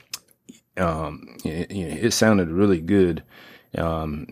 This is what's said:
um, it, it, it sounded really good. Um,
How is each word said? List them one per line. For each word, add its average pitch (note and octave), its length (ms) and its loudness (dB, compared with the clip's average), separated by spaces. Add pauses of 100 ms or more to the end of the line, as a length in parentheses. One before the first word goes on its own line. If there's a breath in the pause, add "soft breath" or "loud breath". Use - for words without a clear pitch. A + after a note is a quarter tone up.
(760)
um, D#2+ 680 -6
it, E2+ 260 -6
it, E2 340 -8
it A#2 80 2
sounded G2+ 380 2
really F#2 320 2
good. F2+ 420 2 (540 loud breath)
Um, D#2+ 540 -4